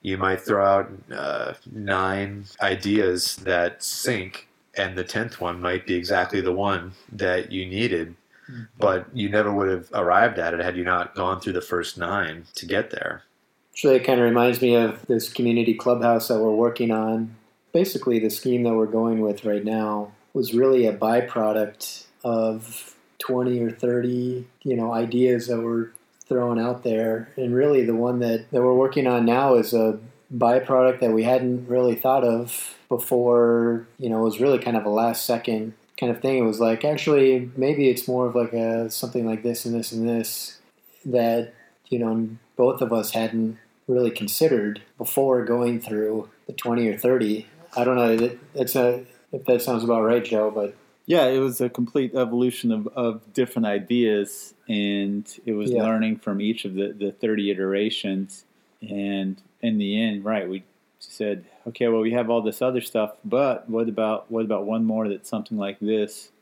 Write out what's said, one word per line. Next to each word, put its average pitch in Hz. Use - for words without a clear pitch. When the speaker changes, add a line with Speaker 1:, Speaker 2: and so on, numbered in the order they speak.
Speaker 1:
You 95
might 95
throw 98
out, 98
uh, 69
nine 98
ideas 95
that 87
sync, -
and 92
the 90
tenth -
one 87
might 90
be 92
exactly 90
the 90
one 95
that 92
you 92
needed, 92
Speaker 2:
Mm-hmm. 123
Speaker 1:
but 92
you 107
never 104
would 98
have 92
arrived 87
at 85
it 85
had 90
you 87
not 90
gone 92
through 101
the 90
first -
nine 85
to -
get 98
there. -
Speaker 3:
Actually, 135
it 123
kinda 123
reminds 120
me 120
of 113
this 113
community 117
clubhouse 117
that 113
we're 110
working 117
on. 110
Basically, 165
the 107
scheme 123
that 117
we're 110
going 113
with 104
right 104
now 107
was 113
really 127
a 104
byproduct 107
of 113
twenty 123
or 117
thirty, 123
you 131
know, 117
ideas 120
that 117
were 117
thrown 120
out 123
there. 113
And 123
really 135
the 113
one 120
that, 117
that 123
we're 127
working 131
on 120
now 127
is 113
a 110
byproduct 127
that 117
we 110
hadn't 123
really 123
thought 131
of 120
before, 117
you 123
know, 110
it -
was 110
really 131
kind 117
of 104
a 104
last 113
second 113
kind 120
of 120
thing. 135
It 123
was 107
like, 113
"Actually, 135
maybe 139
it's 120
more 127
of 120
like 117
a, 113
something 120
like 110
this 120
and 117
this 113
and 113
this -
that, 117
you 123
know, 113
both 131
of 120
us 110
hadn't 113
really 123
considered 107
before 127
going 120
through 107
the -
twenty 117
or 104
thirty." 110
I 123
don't 127
know. 120
It, 117
it's 131
a, 123
if 135
that 120
sounds 117
about 117
right, 113
Joe, 107
but 104
Speaker 2:
Yeah, 156
it 131
was 131
a 123
complete 123
evolution 120
of, 107
of 117
different 120
ideas, 104
and 101
it 113
was 104
Speaker 3:
Yeah. 117
Speaker 2:
learning 110
from 101
each 110
of 95
the, 101
the 101
thirty 104
iterations. 98
And 101
in 110
the 101
end, 104
right, 104
we 95
said, -
"Okay, 117
well, 113
we 113
have 120
all 117
this 107
other 127
stuff, -
but 120
what 113
about, 107
what 113
about 104
one 113
more 110
that's 101
something 107
like 98
this?" 104